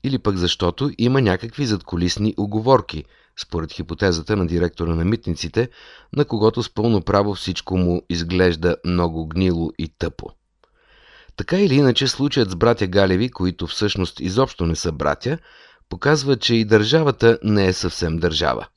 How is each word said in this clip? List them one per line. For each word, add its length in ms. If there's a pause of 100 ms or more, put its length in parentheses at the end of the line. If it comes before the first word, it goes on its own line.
Или 160
пък 180
защото 600
има 240
някакви 440
задкулисни 720
уговорки, 640 (380)
според 300
хипотезата 640
на 120
директора 480
на 100
митниците, 640 (440)
на 120
когото 380
с 100
пълно 280
право 320
всичко 440
му 320
изглежда 680 (100)
много 420
гнило 500
и 220
тъпо. 300 (1040)
Така 240
или 160
иначе, 320
случаят 440
с 40
братя 320
Галеви, 420
които 380
всъщност 520
изобщо 460
не 100
са 160
братя, 460 (520)
показва, 480
че 180
и 100
държавата 800
не 220
е 80
съвсем 440
държава. 600